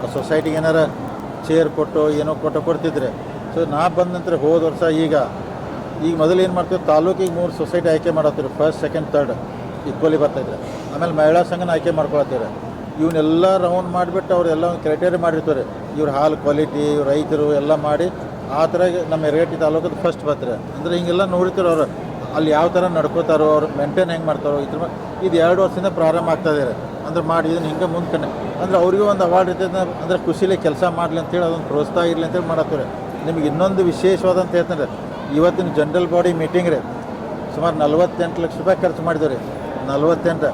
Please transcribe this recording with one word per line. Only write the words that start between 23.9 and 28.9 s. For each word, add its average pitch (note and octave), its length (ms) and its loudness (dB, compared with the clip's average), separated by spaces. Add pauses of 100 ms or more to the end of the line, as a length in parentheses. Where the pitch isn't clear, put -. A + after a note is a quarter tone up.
ಹೆಂಗೆ E3 160 -4
ಮಾಡ್ತಾರೋ, D3 320 0
ಇದ್ರ C#3+ 180 -4
ಮ-, - 460 -8
ಇದು F3 120 0
ಎರಡು E3+ 260 4
ವರ್ಷದಿಂದ F#3 260 0
ಪ್ರಾರಂಭ E3 420 0
ಆಗ್ತಾಯಿದೆ. D3+ 600 0 (180)
ಅಂದ್ರೆ D#3+ 240 -2
ಮಾಡಿ E3 200 2
ಇದನ್ನ E3+ 140 0
ಹಿಂಗೆ D#3 280 -2
ಮುಂದೆ E3+ 180 -4
ಕಣ್ಣೆ D3+ 160 -2 (360)
ಅಂದ್ರೆ F#3 200 2
ಅವ್ರಿಗೂ F#3+ 220 4